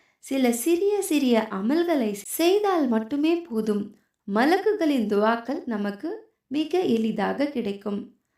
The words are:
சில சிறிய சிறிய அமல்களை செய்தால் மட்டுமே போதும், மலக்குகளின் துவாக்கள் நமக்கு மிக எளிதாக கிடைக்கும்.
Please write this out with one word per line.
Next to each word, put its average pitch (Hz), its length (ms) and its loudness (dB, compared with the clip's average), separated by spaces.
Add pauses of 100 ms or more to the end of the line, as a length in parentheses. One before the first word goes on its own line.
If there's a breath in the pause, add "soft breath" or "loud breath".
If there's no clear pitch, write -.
(200 loud breath)
சில 262 320 0
சிறிய 381 500 0
சிறிய 254 480 2
அமல்களை 254 600 0
செய்தால் 349 760 2
மட்டுமே 285 480 0
போதும், 220 600 -4 (380 soft breath)
மலக்குகளின் 311 720 2
துவாக்கள் 226 580 0
நமக்கு 208 640 -6 (160)
மிக 311 320 -2
எளிதாக 226 640 0
கிடைக்கும். 202 720 -6 (220)